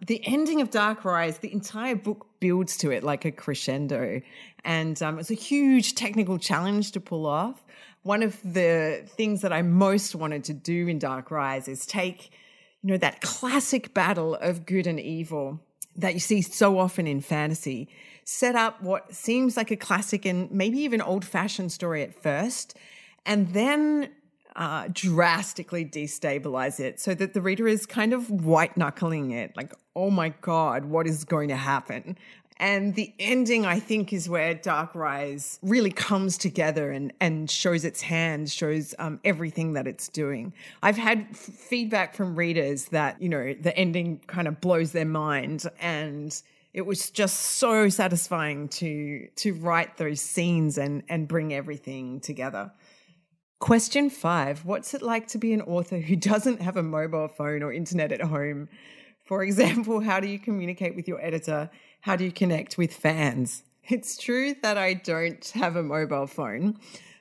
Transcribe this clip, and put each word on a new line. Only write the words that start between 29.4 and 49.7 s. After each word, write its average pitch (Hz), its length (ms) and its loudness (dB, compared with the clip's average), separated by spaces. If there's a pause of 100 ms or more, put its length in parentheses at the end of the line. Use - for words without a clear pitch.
like, 135 180 -10 (220)
"Oh 185 140 0
my 170 200 4 (120)
God, 151 440 2
what 160 220 0
is 156 160 0
going 147 260 0
to 135 60 0
happen?" 135 600 -2 (420)
And 196 360 2
the 214 240 -2
ending, 226 460 4
I 180 140 4
think, 214 320 0
is 180 160 -2
where 170 260 2
Dark 165 400 -2
Rise 143 680 -4
really 208 300 4
comes 190 460 0
together 151 540 0
and, 139 300 -6
and 156 280 0
shows 170 360 2
its - 160 -4
hand, 160 500 -2
shows, 156 480 -2
um, 156 240 -6
everything 160 500 0
that 131 140 -2
it's - 220 -8
doing. 143 440 -4 (300)
I've 208 140 6
had 226 340 2
f-, - 60 -16
feedback 220 800 -2
from 180 200 -2
readers 160 520 0
that, 151 340 0
you 180 80 0
know, 139 240 -2
the 160 240 -2
ending 170 500 0
kind 175 180 -2
of 151 140 -4
blows 165 320 4
their 160 140 0
mind, 151 600 -2 (120)
and 151 600 -6 (340)
it 185 80 -6
was 185 280 -2
just 196 280 0
so 220 500 4
satisfying 165 800 0
to, 147 600 -6 (100)
to 202 160 0
write 165 420 0